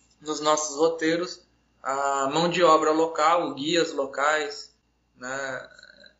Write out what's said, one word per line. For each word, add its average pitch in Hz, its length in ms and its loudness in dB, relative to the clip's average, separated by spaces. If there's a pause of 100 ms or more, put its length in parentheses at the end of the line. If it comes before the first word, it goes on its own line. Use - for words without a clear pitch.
(200)
nos 151 200 -6
nossos 151 360 0
roteiros 165 680 0 (400)
a 139 500 0
mão 165 160 2
de 175 140 0
obra 156 300 6
local, 160 640 2
guias 160 380 -2
locais, 143 800 -4 (440)
né? 131 520 -10 (520)